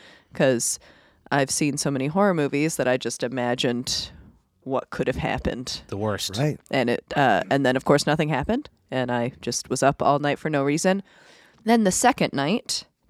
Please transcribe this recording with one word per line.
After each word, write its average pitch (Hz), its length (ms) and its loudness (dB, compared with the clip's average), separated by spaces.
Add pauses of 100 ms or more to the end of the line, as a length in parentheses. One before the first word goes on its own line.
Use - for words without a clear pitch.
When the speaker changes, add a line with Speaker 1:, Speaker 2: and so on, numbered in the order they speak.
(320)
Speaker 1:
'cause 131 460 2 (520)
I've 139 200 2
seen 143 260 0
so 143 140 -2
many 135 160 -2
horror 190 260 2
movies 147 440 0
that 127 120 0
I 127 80 4
just - 260 -6
imagined 123 880 -2 (540)
what 131 240 -4
could - 200 -4
have 135 80 -2
happened. - 720 -6
Speaker 2:
The - 100 -8
worst. 101 400 -4
Speaker 3:
Right. 143 200 0 (120)
Speaker 1:
And 127 180 0
it, - 160 -2 (100)
uh, 120 360 4
and 139 160 2
then, 127 100 2
of 131 80 -2
course, 143 220 4
nothing 151 240 0
happened, 180 400 -2 (200)
and 127 220 -2
I 120 200 -2 (100)
just - 260 -6
was 127 140 -2
up 139 200 2
all 143 180 4
night 143 180 -2
for - 100 -8
no 143 160 0
reason. 185 380 0 (600)
Then 226 200 4
the 185 80 4
second - 400 2
night, 147 520 -2 (260)